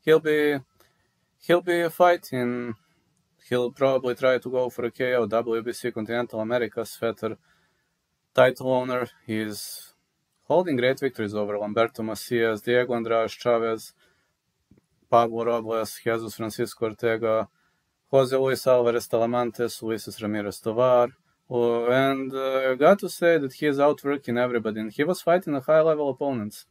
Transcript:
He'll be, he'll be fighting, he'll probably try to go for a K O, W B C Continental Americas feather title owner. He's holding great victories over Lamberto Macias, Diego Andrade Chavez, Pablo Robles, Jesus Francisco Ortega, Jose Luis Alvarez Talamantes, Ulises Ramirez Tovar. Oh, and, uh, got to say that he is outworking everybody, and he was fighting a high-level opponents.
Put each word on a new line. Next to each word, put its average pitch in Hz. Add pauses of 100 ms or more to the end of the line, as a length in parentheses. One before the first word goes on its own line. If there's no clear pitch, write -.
He'll 156
be, 151 (840)
he'll 175
be 175
fighting, 123 (760)
he'll 123
probably 127
try 127
to 123
go 127
for 123
a 117
K 127
O, 117
W 113
B 117
C 120
Continental 117
Americas 113
feather 110 (960)
title 131
owner. 127 (160)
He's 110 (500)
holding 160
great 127
victories 110
over 104
Lamberto 113
Macias, 110
Diego 123
Andrade 113
Chavez, 113 (1160)
Pablo 117
Robles, 113
Jesus 113
Francisco 113
Ortega, 110 (600)
Jose 135
Luis 135
Alvarez 120
Talamantes, 117
Ulises 110
Ramirez 104
Tovar. 123 (400)
Oh, 120
and, 135
uh, 131
got 170
to 180
say 170
that 135
he 151
is 139
outworking 143
everybody, 113
and 110
he 143
was 175
fighting 165
a 135
high-level 156
opponents. 127